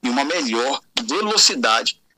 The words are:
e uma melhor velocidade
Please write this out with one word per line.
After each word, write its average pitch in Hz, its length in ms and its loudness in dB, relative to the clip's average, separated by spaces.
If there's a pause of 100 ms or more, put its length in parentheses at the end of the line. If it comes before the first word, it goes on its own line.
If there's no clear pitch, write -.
e 123 80 -2
uma 127 140 0
melhor 135 560 -2 (240)
velocidade 143 960 0 (160)